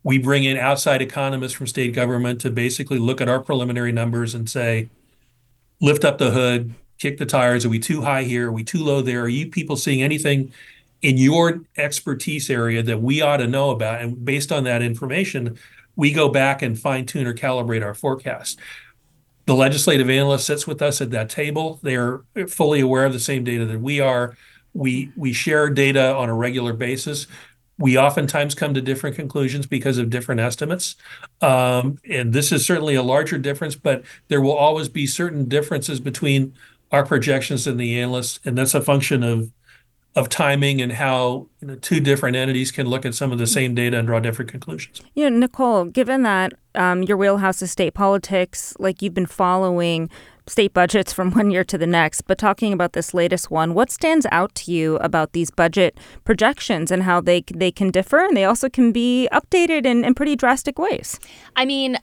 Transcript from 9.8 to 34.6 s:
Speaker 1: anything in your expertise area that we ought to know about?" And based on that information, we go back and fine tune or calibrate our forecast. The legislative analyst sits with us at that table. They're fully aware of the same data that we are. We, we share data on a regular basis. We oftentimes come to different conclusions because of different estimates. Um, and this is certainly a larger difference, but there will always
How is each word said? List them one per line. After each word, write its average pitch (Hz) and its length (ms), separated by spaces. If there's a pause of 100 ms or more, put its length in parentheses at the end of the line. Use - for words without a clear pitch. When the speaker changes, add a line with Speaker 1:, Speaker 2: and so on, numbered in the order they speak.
Speaker 1:
anything 143 520 (480)
in 131 160
your 165 440 (160)
expertise 147 720
area 117 340
that 113 180
we 139 200
ought 143 160
to 120 100
know 139 240
about?" 113 300
And 120 240
based 143 260
on 143 120
that 120 180
information, 127 760 (380)
we 151 160
go 151 180
back 135 320
and 113 180
fine 131 260
tune 131 220
or 117 60
calibrate 120 500
our 104 100
forecast. - 680 (840)
The 135 80
legislative 135 560
analyst 139 380
sits 147 180
with 147 160
us - 180
at 120 120
that 110 180
table. 156 540
They're 127 380 (260)
fully 151 320
aware 131 260
of 131 80
the 120 60
same 131 240
data 117 220
that 110 160
we 143 180
are. 123 360 (380)
We, 135 440
we 131 160
share 151 360
data 135 460
on 123 140
a 113 40
regular 120 380
basis. 131 560 (500)
We 131 200
oftentimes 143 580
come 147 180
to 139 80
different 135 360
conclusions 139 500
because 131 300
of 120 120
different 120 300
estimates. 151 560 (460)
Um, 127 560 (120)
and 123 220
this 143 220
is 135 120
certainly 156 300
a 131 80
larger 143 340
difference, 139 380
but 131 280 (260)
there 147 100
will 139 160
always 151 320